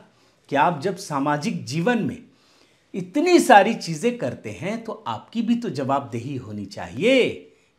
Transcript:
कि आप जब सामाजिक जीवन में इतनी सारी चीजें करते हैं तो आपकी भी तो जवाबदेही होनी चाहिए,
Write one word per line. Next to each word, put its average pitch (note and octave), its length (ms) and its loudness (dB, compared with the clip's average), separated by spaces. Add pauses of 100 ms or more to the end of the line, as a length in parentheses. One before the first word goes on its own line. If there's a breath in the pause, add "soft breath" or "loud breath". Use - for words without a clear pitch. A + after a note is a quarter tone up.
(500 soft breath)
कि C#3+ 60 0
आप D3+ 260 4
जब F#3 160 -2
सामाजिक D3 680 -2
जीवन F3 380 0
में B2+ 140 -6 (760 soft breath)
इतनी D4 460 2
सारी G#3+ 340 8
चीजें F3+ 440 -4
करते B2 340 -8
हैं G#3 320 -8
तो - 240 -12
आपकी A#2 340 -6
भी A#3+ 140 2
तो A#3 140 -4
जवाबदेही C3 680 -4
होनी G#2 280 -10
चाहिए, D3 640 0 (500 soft breath)